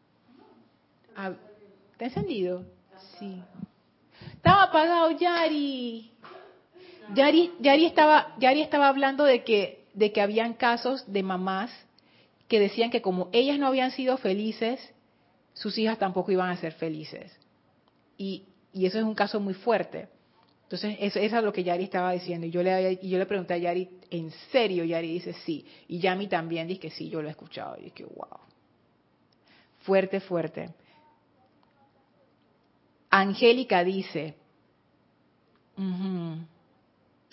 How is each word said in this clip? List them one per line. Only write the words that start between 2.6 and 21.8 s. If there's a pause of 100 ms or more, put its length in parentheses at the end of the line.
Sí. (920)
Estaba
apagado,
Yari. (1040)
Yari,
Yari
estaba,
Yari
estaba
hablando
de
que,
de
que
habían
casos
de
mamás (800)
que
decían
que
como
ellas
no
habían
sido
felices, (720)
sus
hijas
tampoco
iban
a
ser
felices. (840)
Y, (300)
y
eso
es
un
caso
muy
fuerte. (580)
Entonces,
eso,
eso
es
lo
que
Yari